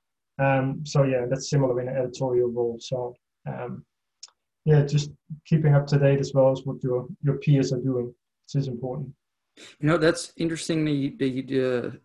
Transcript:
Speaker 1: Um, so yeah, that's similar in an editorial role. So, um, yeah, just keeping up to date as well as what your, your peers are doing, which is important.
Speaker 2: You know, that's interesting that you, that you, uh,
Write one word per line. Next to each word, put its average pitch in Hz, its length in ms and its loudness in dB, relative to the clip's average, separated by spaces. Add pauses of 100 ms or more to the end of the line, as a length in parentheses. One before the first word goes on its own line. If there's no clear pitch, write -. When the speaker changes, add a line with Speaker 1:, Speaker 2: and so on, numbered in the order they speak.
(380)
Speaker 1:
Um, 135 460 0
so 143 180 2
yeah, 127 260 2
that's - 220 -4
similar 127 300 0
in 123 80 -6
an 131 80 -6
editorial 123 540 0
role. 117 300 -2
So, 123 360 -8 (320)
um, 123 360 -10 (800)
yeah, 151 180 6
just - 280 0 (360)
keeping 156 280 4
up 143 140 4
to 143 100 4
date 139 220 4
as - 120 -6
well 131 200 6
as 127 120 -4
what 135 200 -8
your, 123 240 -2 (140)
your 143 160 0
peers 139 340 2
are 123 80 -2
doing, 123 260 -2
which - 560 -8
is 135 60 -6
important. 127 400 -8 (720)
Speaker 2:
You 147 80 0
know, 165 100 4
that's 165 380 0
interesting 160 480 -2
that 151 80 0
you, 139 260 -2
that 135 100 0
you, 131 380 -2
uh, 123 380 -4